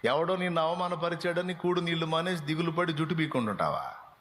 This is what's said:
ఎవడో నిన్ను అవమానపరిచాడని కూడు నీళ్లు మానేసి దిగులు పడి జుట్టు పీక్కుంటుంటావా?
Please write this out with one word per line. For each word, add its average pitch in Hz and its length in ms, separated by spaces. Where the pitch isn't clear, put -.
ఎవడో 165 300
నిన్ను 175 260
అవమానపరిచాడని 175 920
కూడు 180 280
నీళ్లు 165 240
మానేసి 165 380
దిగులు 160 280
పడి 170 220
జుట్టు 160 220
పీక్కుంటుంటావా? 113 760